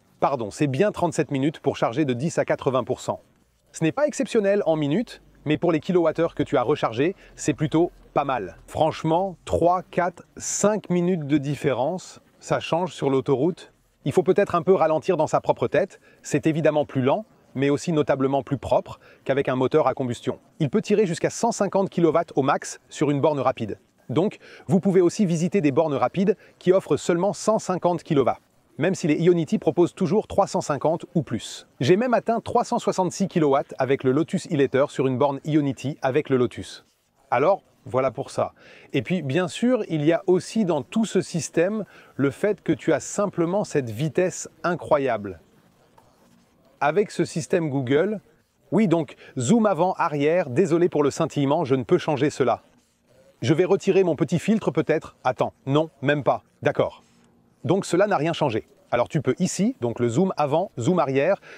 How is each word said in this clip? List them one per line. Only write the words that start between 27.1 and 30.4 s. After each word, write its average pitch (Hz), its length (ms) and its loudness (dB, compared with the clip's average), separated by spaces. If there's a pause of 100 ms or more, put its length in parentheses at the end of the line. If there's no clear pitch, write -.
cent 214 260 0
cinquante 175 440 -2
kilowatts, 113 380 0 (360)
même 165 180 0
si - 120 -4
les 151 80 4
Ionity 170 420 2
proposent 165 360 2
toujours 190 340 -2
trois 190 200 0